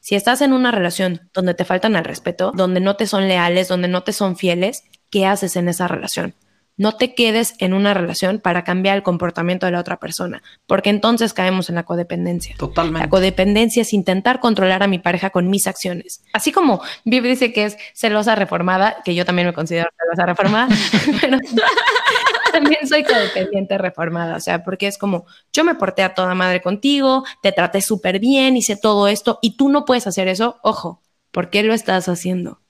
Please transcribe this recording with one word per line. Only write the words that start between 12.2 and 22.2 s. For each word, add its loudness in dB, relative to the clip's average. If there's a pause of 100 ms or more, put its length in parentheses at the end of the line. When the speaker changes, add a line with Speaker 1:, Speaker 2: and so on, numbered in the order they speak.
Speaker 2:
Totalmente. -4
Speaker 1:
La -2
codependencia 2
es -2
intentar 0
controlar 4
a 4
mi 2
pareja 0
con 0
mis 0
acciones. -8 (120)
Así 0
como 4 (240)
Viv 2
dice 2
que 2
es -6 (160)
celosa 2
reformada, 0
que -2
yo 0
también 0
me -2
considero -2 (100)
celosa 0
reformada, 0
<laughs> 0
pero 2 (1120)